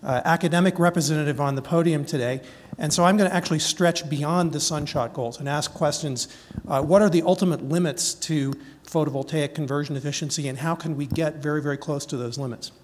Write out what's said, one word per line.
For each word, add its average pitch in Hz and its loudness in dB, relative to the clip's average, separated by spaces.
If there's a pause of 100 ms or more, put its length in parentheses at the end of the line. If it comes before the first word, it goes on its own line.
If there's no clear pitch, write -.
uh, 127 0
academic 170 2
representative 151 2
on 139 0
the 135 -4
podium 165 2
today, 131 -2 (360)
and 151 -2
so 175 4
I'm 190 6
gonna 196 4
actually 175 0
stretch 170 0
beyond 151 0
the 147 -4
sunshot 147 -2
goals 120 -6
and 139 -6
ask 147 -2
questions, 143 -2 (400)
uh, 139 2
what 180 6
are 208 6
the 160 4
ultimate 175 2
limits 165 0
to 139 -2 (320)
photovoltaic 147 -2
conversion 143 -2
efficiency, 139 -4
and 131 -6
how 165 0
can 160 -6
we 143 -4
get 156 -2
very, 151 -2
very 143 -2
close 143 -6
to 151 -8
those 120 -6
limits? 131 -8 (120)